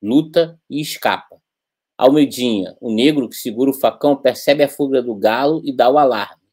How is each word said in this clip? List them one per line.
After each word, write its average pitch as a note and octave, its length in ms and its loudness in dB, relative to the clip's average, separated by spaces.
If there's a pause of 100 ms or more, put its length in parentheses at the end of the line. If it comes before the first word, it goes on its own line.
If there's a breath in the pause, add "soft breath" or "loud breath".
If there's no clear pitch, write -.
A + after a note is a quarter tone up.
luta D#3+ 580 0 (100)
e D3 120 -6
escapa. - 580 -6 (560)
Almedinha, B2 840 2
o A#2+ 120 -6
negro B2+ 380 0
que - 60 -18
segura B2 340 -4
o C3+ 40 2
facão, C#3 420 0
percebe C#3+ 480 0
a C#3 60 2
fuga C3+ 340 -2
do A#2+ 100 -6
galo A#2+ 500 0
e C#3 120 -6
dá B2 140 4
o C#3 100 4
alarme. A#2 420 -2 (120)